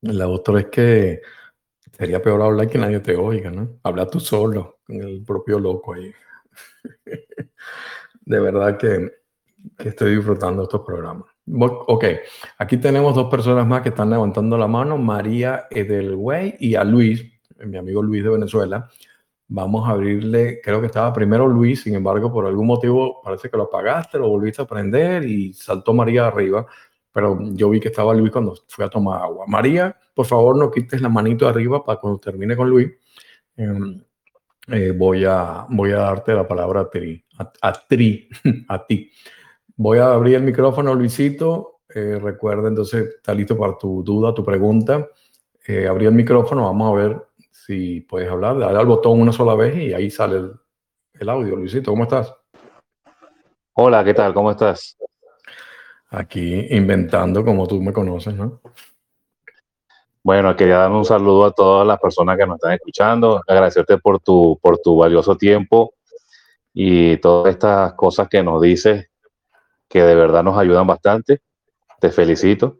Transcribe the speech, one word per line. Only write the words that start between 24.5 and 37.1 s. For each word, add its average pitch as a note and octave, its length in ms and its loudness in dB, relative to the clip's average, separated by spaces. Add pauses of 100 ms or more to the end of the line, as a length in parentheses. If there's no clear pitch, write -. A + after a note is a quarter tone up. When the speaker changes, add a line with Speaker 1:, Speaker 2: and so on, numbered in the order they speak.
Speaker 1:
a - 20 -6
prender C3+ 600 -2
y G2+ 280 -6
saltó F#2+ 400 -6
María A#2 360 2
arriba, G2+ 360 -2 (480)
pero G2+ 240 0 (180)
yo G#2 140 2
vi G#2+ 120 2
que A2+ 80 -6
estaba A2+ 260 0
Luis A2 160 2
cuando A2 240 -4 (140)
fui - 160 -8
a G2 40 -6
tomar F#2+ 340 -4
agua. F2+ 260 -10
María, D3 480 0 (180)
por B2 120 -2
favor, B2 300 4
no C#3+ 140 2
quites B2+ 300 -4
la B2+ 80 -2
manito A2+ 380 0
de B2 40 2
arriba A#2+ 340 -2
para A2 140 -6
cuando G2+ 220 -6
termine G2+ 360 -6
con B2+ 140 0
Luis. B2+ 220 2 (640)
Em, G2 440 -6 (680)
eh, G2 280 -2
voy F#2 280 0
a, F2+ 440 -2
voy G2+ 220 -2
a G2+ 60 -2
darte G2 360 -2
la G2 140 0
palabra F2+ 360 -4
a F#2 60 -6
ti, E2+ 320 -10 (160)